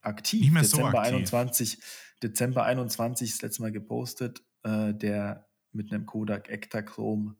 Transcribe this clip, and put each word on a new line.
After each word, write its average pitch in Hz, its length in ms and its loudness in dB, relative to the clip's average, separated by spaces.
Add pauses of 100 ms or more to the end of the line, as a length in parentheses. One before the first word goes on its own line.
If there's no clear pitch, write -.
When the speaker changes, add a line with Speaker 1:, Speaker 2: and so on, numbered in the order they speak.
Speaker 1:
aktiv. 113 420 0
Speaker 2:
Nicht 147 100 10
mehr 160 120 8
so - 120 4
Speaker 1:
Dezember - 220 4
Speaker 2:
aktiv. 117 160 4
Speaker 1:
einundzwanzig, 123 640 0 (440)
Dezember 123 420 0
einundzwanzig 120 680 -2
das - 100 -6
letzte 117 200 -6
Mal 110 100 -4
gepostet, 117 720 -6 (200)
äh, 107 320 0
der 104 540 -4 (240)
mit 107 200 -6
einem 104 140 -4
Kodak 107 420 -4
Ektachrome. 107 920 -6